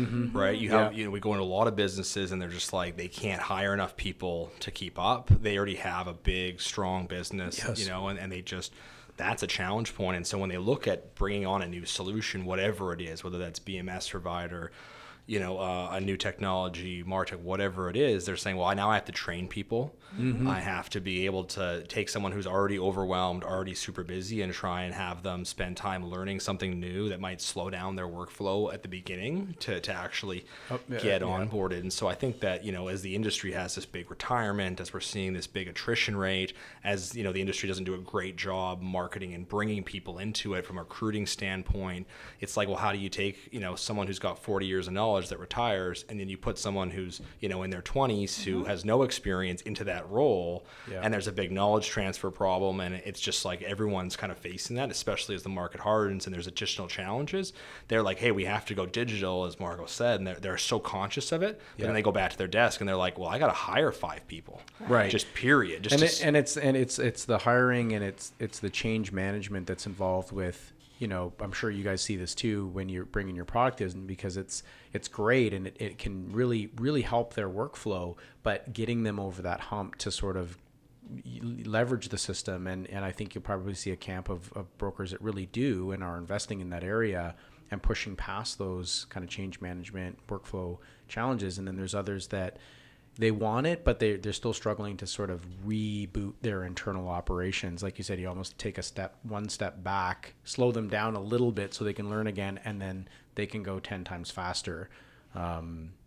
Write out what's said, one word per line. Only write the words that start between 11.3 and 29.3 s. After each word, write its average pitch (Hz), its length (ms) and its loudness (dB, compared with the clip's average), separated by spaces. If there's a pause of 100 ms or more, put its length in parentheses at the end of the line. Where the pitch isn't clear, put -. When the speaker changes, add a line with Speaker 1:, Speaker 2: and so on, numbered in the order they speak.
Speaker 2:
on 98 160 4
a 87 40 -2
new 87 180 -6
solution, 98 600 -2
whatever 95 480 2
it 82 80 -4
is, 80 220 -6
whether 87 160 -4
that's 85 180 -6
B 95 220 -6
M 90 100 -4
S 90 180 -4
provider, 87 640 -4 (560)
you 107 120 0
know, 92 200 0
uh, 92 340 0
a 95 80 0
new 98 160 2
technology, 92 840 -2
MarTech, 92 360 -2
whatever 92 520 0
it 90 40 -4
is, 113 300 4
they're 95 100 0
saying, 95 220 0
"Well, 90 80 2
I, 95 80 4
now 98 160 4
I 110 60 6
have 98 100 2
to - 60 -8
train 90 360 -4
people. 113 480 -2 (240)
Speaker 1:
Mm-hmm. 123 280 2
Speaker 2:
I 95 120 2
have 90 300 -4
to 104 100 -2
be 92 260 0
able 95 200 0
to 87 420 -2
take 107 220 -2
someone 98 240 -2
who's 98 140 -2
already 98 320 4
overwhelmed, 92 680 2
already 95 300 -2
super - 280 -4
busy, 92 380 -2
and 92 100 -2
try 90 320 -2
and 90 100 -4
have 87 300 -4
them 90 220 -4
spend 90 320 -4
time 92 320 -2
learning 95 320 -2
something 92 400 -2
new 90 280 -2
that 92 120 -4
might 92 180 -4
slow 92 300 -2
down 95 260 -4
their 90 120 -2
workflow 95 640 0
at 98 80 -8
the 98 80 -8
beginning 107 720 -4